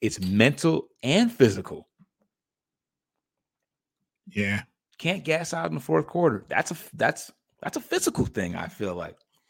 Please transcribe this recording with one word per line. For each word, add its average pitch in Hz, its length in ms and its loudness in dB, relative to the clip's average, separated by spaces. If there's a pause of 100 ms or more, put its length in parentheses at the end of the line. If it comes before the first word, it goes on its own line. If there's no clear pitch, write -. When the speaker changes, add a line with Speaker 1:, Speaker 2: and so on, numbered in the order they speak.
Speaker 1:
it's - 200 -2
mental 120 680 2 (140)
and 190 280 2
physical. 95 580 2 (2500)
Speaker 2:
Yeah. 202 360 -2 (360)
Speaker 1:
Can't 170 260 -4
gas 160 280 -2
out 170 160 -4
in 160 60 -4
the 151 60 -6
fourth 160 260 0
quarter. 160 420 2
That's - 220 0
a, 170 60 -8 (180)
that's, - 360 0 (320)
that's - 140 -8
a - 40 -4
physical - 460 -2
thing, 87 300 -6
I 85 120 -8
feel 95 260 -6
like. 82 220 -10 (320)